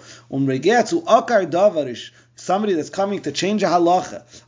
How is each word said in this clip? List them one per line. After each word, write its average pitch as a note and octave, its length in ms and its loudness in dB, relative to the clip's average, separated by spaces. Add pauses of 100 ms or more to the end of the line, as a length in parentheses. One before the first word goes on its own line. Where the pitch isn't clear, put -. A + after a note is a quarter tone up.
(300)
Um C#3 160 -2
Regetz E3 460 2 (120)
Akar A3 460 2
Davarish, D#3+ 600 0 (240)
somebody G3+ 400 -2
that's D#3 160 -4
coming G3 320 -4
to D3 100 -6
change G3+ 300 -2
a G3 40 0
halacha, E3+ 560 2 (260)